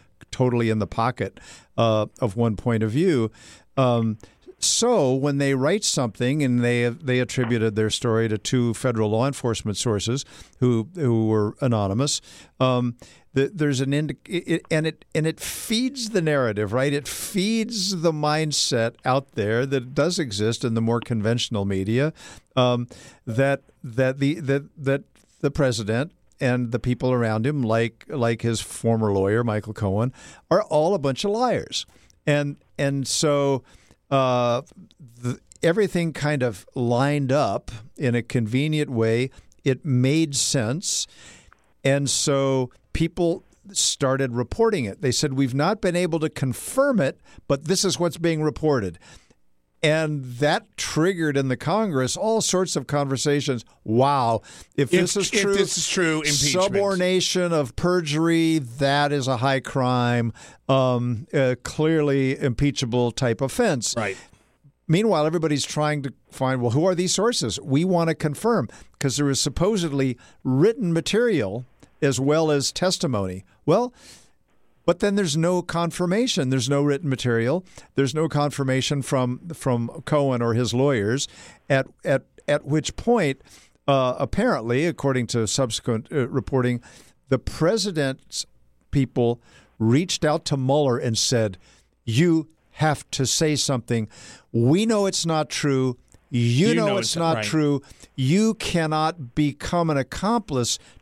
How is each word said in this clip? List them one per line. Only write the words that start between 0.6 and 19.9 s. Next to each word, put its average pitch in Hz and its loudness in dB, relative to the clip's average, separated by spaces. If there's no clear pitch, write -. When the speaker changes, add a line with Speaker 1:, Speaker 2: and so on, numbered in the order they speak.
Speaker 1:
in 110 0
the 101 -2
pocket, 113 -4
uh, 110 2
of 107 -2
one 113 0
point 113 0
of 110 0
view. 131 2
Um, 117 2
so 190 2
when 139 0
they 139 2
write 156 0
something, 131 0
and 123 2
they, 120 2
they 127 -2
attributed 117 0
their 110 2
story 113 0
to 107 -2
two 120 0
federal 110 0
law 113 2
enforcement 113 -4
sources 113 -2
who, 120 2
who 117 2
were 107 0
anonymous, 113 0
um, 123 0
the, 135 2
there's 147 0
an 139 -2
indi-, 147 -2
it, 170 -2
and 156 0
it, - -8
and 156 0
it 160 -4
feeds 247 -6
the 208 2
narrative, 113 0
right? 135 0
It 143 -4
feeds 208 -2
the 165 2
mindset 151 0
out 131 0
there 113 0
that 131 -4